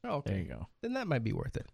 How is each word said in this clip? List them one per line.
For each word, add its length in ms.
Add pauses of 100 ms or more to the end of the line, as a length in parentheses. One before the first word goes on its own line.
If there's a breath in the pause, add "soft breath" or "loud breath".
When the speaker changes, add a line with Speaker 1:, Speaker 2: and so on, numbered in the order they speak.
Speaker 1:
Oh, 120
okay. 140
Speaker 2:
There 80
you 60
go. 220 (140)
Speaker 1:
Then 120
that 140
might 160
be 100
worth 240
it. 160